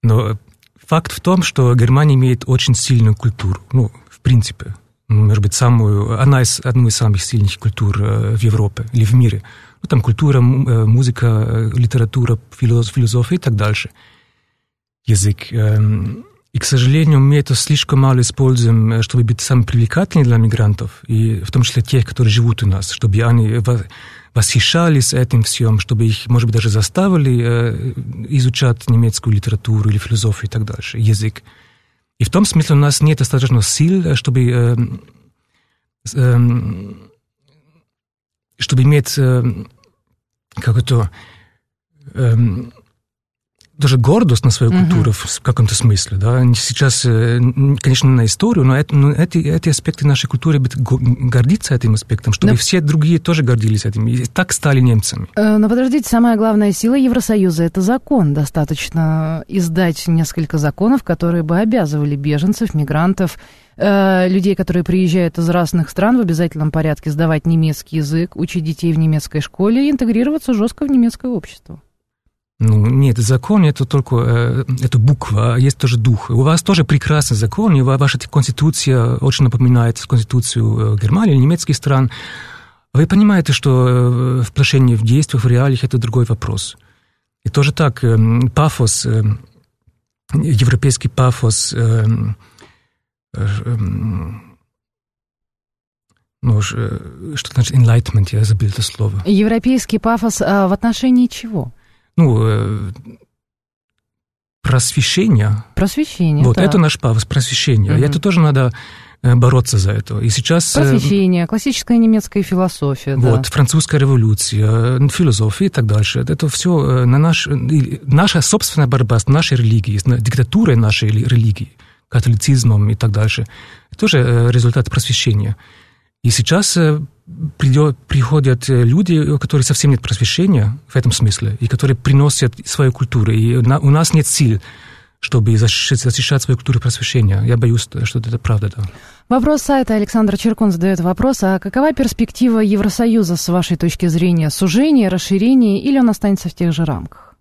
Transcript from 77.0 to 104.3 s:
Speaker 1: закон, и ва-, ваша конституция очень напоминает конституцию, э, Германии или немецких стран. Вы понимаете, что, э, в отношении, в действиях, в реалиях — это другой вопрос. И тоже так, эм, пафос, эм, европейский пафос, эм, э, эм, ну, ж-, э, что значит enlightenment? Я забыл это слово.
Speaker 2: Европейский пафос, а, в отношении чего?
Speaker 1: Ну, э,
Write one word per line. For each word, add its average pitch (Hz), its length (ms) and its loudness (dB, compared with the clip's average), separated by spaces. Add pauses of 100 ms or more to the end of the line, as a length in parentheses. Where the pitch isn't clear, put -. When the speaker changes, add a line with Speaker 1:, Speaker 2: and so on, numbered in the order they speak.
Speaker 1:
закон, 170 360 0
и 135 60 4
ва-, 135 160 2
ваша 131 220 0
конституция 127 1000 0
очень 131 280 2
напоминает 120 600 2
конституцию, 110 880 0
э, 104 60 -2
Германии 165 360 2
или 127 40 4
немецких 151 340 0
стран. 131 360 0 (840)
Вы 151 140 2
понимаете, 196 480 2
что, 127 340 0
э, 123 540 0
в - 80 -6
отношении, 131 440 2
в 110 100 -2
действиях, 127 400 0
в 127 40 2
реалиях — 127 360 2
это 123 120 -2
другой 117 300 0
вопрос. 107 500 -6 (720)
И - 20 -4
тоже 143 240 0
так, 139 320 -2
эм, 113 460 2
пафос, 139 560 0
эм, 107 340 -2 (920)
европейский 131 760 0
пафос, - 640 -2
эм, 113 640 0 (960)
э, 104 120 -6 (180)
эм, 101 920 -6 (1800)
ну, 110 180 2
ж-, 101 160 -6
э, - 600 -10
что - 180 -12
значит 127 200 0
enlightenment? 117 580 2
Я 107 120 0
забыл 104 240 0
это 104 140 -6
слово. 101 420 -6
Speaker 2:
Европейский 220 720 0
пафос, 226 440 -2
а, 196 260 0
в 190 60 0
отношении 247 520 0
чего? 202 460 -8 (440)
Speaker 1:
Ну, 135 280 4
э, 104 460 -4 (1700)